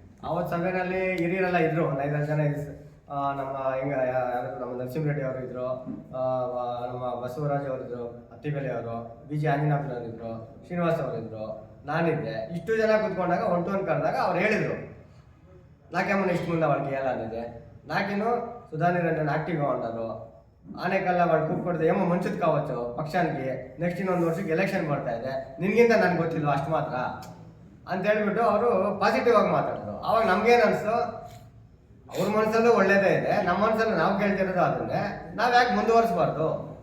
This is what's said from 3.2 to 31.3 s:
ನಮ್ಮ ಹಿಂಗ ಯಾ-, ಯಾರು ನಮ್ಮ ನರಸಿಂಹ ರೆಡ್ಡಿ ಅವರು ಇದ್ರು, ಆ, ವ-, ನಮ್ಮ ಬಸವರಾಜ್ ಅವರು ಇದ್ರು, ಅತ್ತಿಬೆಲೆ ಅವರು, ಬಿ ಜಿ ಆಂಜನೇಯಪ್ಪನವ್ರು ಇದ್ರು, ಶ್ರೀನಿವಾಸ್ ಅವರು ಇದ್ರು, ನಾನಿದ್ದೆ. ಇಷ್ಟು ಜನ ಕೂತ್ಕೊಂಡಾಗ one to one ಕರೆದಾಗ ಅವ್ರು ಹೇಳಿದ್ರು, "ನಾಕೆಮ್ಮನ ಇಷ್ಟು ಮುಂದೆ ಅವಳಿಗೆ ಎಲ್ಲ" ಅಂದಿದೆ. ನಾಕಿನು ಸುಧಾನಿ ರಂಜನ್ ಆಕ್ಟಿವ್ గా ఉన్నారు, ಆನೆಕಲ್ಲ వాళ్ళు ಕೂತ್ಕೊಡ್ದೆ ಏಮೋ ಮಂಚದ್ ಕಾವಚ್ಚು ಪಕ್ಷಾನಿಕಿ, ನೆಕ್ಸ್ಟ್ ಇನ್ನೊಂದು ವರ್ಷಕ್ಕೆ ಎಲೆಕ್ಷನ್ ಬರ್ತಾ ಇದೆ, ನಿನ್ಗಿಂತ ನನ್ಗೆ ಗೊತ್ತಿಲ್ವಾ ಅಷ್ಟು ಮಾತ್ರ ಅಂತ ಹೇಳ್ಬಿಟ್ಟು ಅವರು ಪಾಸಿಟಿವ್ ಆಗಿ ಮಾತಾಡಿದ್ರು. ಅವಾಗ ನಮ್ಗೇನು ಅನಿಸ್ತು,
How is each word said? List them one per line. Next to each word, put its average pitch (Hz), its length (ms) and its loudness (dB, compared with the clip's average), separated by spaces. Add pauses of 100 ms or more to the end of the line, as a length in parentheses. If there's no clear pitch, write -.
ನಮ್ಮ 135 420 -4
ಹಿಂಗ 139 180 -2
ಯಾ-, 131 140 0
ಯಾರು 123 540 -2
ನಮ್ಮ 123 220 -6
ನರಸಿಂಹ 151 240 -4
ರೆಡ್ಡಿ 139 180 -2
ಅವರು 127 220 -4
ಇದ್ರು, 127 200 -6 (500)
ಆ, 127 300 0
ವ-, 123 400 -4
ನಮ್ಮ 123 380 -6
ಬಸವರಾಜ್ 139 440 -2
ಅವರು 123 160 -6
ಇದ್ರು, 117 480 -10
ಅತ್ತಿಬೆಲೆ 139 360 -6
ಅವರು, 117 600 -8
ಬಿ 147 80 -6
ಜಿ 151 100 -2
ಆಂಜನೇಯಪ್ಪನವ್ರು 143 580 0
ಇದ್ರು, 113 640 -12
ಶ್ರೀನಿವಾಸ್ 170 340 0
ಅವರು 117 180 -6
ಇದ್ರು, 110 580 -10 (100)
ನಾನಿದ್ದೆ. 156 680 -2
ಇಷ್ಟು 220 220 -2
ಜನ 214 140 2 (100)
ಕೂತ್ಕೊಂಡಾಗ 175 520 0
one 175 160 0
to 196 80 -2
one - 100 -2
ಕರೆದಾಗ 151 300 0
ಅವ್ರು 180 220 0
ಹೇಳಿದ್ರು, 196 560 -2 (1000)
"ನಾಕೆಮ್ಮನ 190 380 0
ಇಷ್ಟು 160 180 -2
ಮುಂದೆ 160 160 0
ಅವಳಿಗೆ 135 320 0
ಎಲ್ಲ" 135 120 -2
ಅಂದಿದೆ. 117 640 -6 (140)
ನಾಕಿನು 202 760 -2 (100)
ಸುಧಾನಿ 175 280 2
ರಂಜನ್ 156 300 0
ಆಕ್ಟಿವ್ 156 300 -2
గా 143 100 0
ఉన్నారు, 113 680 -6 (500)
ಆನೆಕಲ್ಲ 180 400 2
వాళ్ళు 160 240 4
ಕೂತ್ಕೊಡ್ದೆ 170 380 0
ಏಮೋ 185 180 4
ಮಂಚದ್ 180 360 0
ಕಾವಚ್ಚು 131 560 0
ಪಕ್ಷಾನಿಕಿ, 147 840 -2
ನೆಕ್ಸ್ಟ್ 175 200 -2
ಇನ್ನೊಂದು 175 260 2
ವರ್ಷಕ್ಕೆ 165 240 -2
ಎಲೆಕ್ಷನ್ 175 400 0
ಬರ್ತಾ 127 200 -2
ಇದೆ, 127 500 -6
ನಿನ್ಗಿಂತ 226 320 6
ನನ್ಗೆ 180 240 4
ಗೊತ್ತಿಲ್ವಾ 151 360 0
ಅಷ್ಟು - 180 -2
ಮಾತ್ರ 151 240 -2 (1000)
ಅಂತ 190 140 -2
ಹೇಳ್ಬಿಟ್ಟು 214 360 2
ಅವರು 208 580 2
ಪಾಸಿಟಿವ್ 220 360 4
ಆಗಿ 196 120 6
ಮಾತಾಡಿದ್ರು. - 500 -2
ಅವಾಗ - 280 2
ನಮ್ಗೇನು 214 360 6
ಅನಿಸ್ತು, 214 640 0 (920)